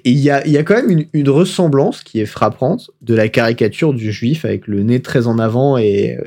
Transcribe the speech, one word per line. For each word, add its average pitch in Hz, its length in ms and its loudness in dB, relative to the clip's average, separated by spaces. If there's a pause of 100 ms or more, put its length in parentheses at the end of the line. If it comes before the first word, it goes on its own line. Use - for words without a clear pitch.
et - 20 4
il 135 80 4
y 143 120 2
a, 139 160 0
il 156 60 2
y 143 60 4
a 151 40 2
quand 196 120 2
même 247 160 0
une, 156 220 2
une 143 160 0
ressemblance 160 720 0
qui - 180 -8
est 107 60 0
frappante 127 640 -4 (120)
de 117 120 0
la 110 140 2
caricature 117 640 0
du 110 180 -4
juif 120 360 -4
avec 101 220 -6
le 101 140 -2
nez 120 200 0
très 120 240 0
en 117 120 0
avant 123 380 0
et, 101 400 0 (100)